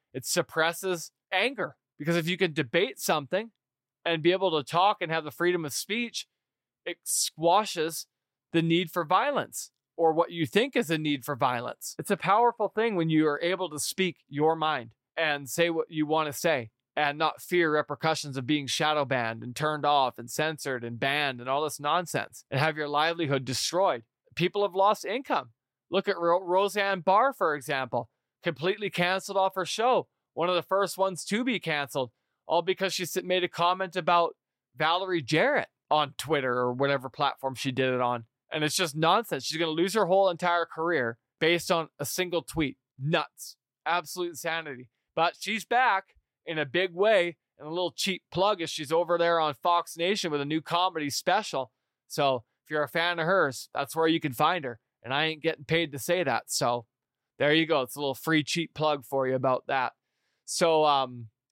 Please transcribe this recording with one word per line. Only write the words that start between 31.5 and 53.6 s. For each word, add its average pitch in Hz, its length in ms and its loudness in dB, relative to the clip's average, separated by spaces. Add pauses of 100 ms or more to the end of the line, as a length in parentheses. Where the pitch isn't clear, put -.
canceled, 143 500 -4 (360)
all 170 160 2
because 185 300 -2
she 185 120 -4
s-, 175 180 -4
made 180 220 0
a 175 40 0
comment 180 460 0
about 175 400 2 (420)
Valerie 175 460 0
Jarrett 165 460 0 (220)
on 151 280 2
Twitter 135 340 0
or 123 200 0
whatever 135 360 0
platform 135 460 -4
she 135 160 -4
did 131 240 2
it 123 60 0
on. 120 240 0 (280)
And 156 120 -2
it's 151 120 0
just 156 200 -2
nonsense. 165 480 2
She's 156 140 -6
gonna 165 120 0
lose 170 240 0
her 214 120 4
whole 190 220 4
entire 175 380 0
career 151 520 -2 (220)
based 170 300 2
on 165 180 0 (100)
a 143 60 -6
single 175 380 -2
tweet. 143 340 -4 (240)
Nuts. 151 560 -4 (300)
Absolute 175 440 -4
insanity. 156 580 -8 (260)
But 165 240 2
she's 208 260 -6
back 233 500 2 (320)
in 160 120 -4
a 147 80 0
big 175 260 0
way, 180 440 4 (220)
and 143 100 -14
a - 20 -8
little 175 220 -2
cheap - 380 -4
plug 190 300 2
is 160 100 -6
she's 147 220 -8
over 170 240 2
there 170 240 4
on 151 140 0
Fox 170 420 0
Nation 180 340 -2
with 147 100 0
a 143 40 -4
new 156 160 -2
comedy 165 500 -2
special. 175 600 -2 (360)
So 135 360 0 (200)
if - 60 -18
you're 151 120 0
a 143 60 -4
fan 170 300 -2
of 160 80 0
hers, 165 460 0